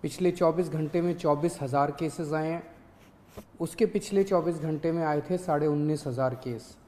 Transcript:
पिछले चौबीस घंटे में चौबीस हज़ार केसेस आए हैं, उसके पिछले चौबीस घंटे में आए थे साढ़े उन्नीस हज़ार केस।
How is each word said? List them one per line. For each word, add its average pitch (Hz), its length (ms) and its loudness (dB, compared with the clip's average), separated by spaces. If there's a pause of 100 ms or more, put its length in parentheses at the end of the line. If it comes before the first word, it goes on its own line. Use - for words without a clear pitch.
पिछले 175 280 0
चौबीस 170 380 2
घंटे 156 320 0
में 175 140 2
चौबीस 165 480 2
हज़ार 139 280 2
केसेस 151 420 -4
आए 156 180 -2
हैं, 170 120 -4 (960)
उसके 170 260 0
पिछले 196 380 0
चौबीस 175 320 2
घंटे 156 360 -2
में 165 120 0
आए 151 160 2
थे 180 180 -2
साढ़े 156 280 0
उन्नीस 147 400 0
हज़ार 127 280 0
केस। 120 420 -10 (120)